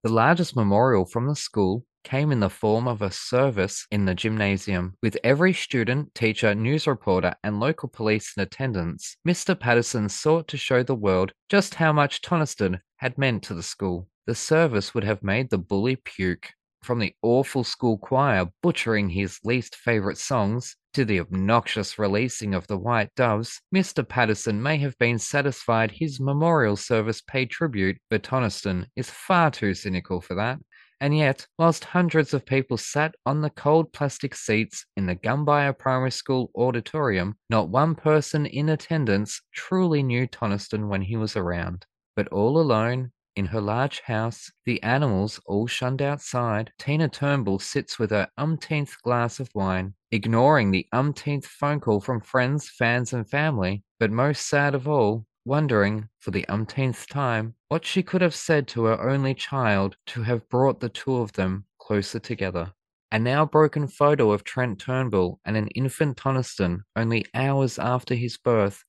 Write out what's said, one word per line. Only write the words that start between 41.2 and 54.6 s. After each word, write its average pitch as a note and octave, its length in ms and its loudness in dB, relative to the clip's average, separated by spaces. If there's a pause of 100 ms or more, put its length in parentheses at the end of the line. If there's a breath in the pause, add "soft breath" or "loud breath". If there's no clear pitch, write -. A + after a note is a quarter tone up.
around. F2 480 -4 (300)
But G#2 140 -2
all A2+ 300 2
alone, B2 540 0 (220)
in G2 100 -2
her G#2+ 160 -4
large A2+ 400 -2
house, A2+ 500 -6 (140)
the B2 180 -4
animals A2 640 0
all G#2 220 -2
shunned C3 340 -4
outside, B2 800 -2
Tina D3+ 320 0
Turnbull C3 480 0
sits - 400 -6
with A2 100 0
her G#2 300 0
umpteenth D3+ 640 -4
glass A#2+ 360 0
of B2+ 160 -8
wine, F#2+ 380 -2 (200)
ignoring A2+ 580 4
the F#2+ 220 2
umpteenth C#3 520 -2
phone D3 340 -4
call G#2+ 220 0
from A#2+ 220 -4
friends, C3 480 0
fans, A#2+ 420 0
and A#2+ 160 -4
family, A2 560 0 (160)
but G#2+ 100 2
most C3 360 0
sad C#3+ 280 2